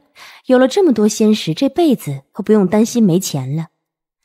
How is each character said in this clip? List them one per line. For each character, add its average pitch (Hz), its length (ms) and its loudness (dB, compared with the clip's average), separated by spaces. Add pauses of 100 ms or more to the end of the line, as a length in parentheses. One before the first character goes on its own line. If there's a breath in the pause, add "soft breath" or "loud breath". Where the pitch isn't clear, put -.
(480 loud breath)
有 254 100 4
了 262 100 4
这 403 160 0
么 311 80 4
多 214 160 0
仙 214 260 2
石， 165 200 -4
这 269 160 -2
辈 311 260 0
子 139 360 -8
可 - 100 -12
不 196 100 0
用 208 160 2
担 208 160 2
心 226 200 -2
没 180 160 2
钱 135 360 -8
了。 160 120 -8 (580)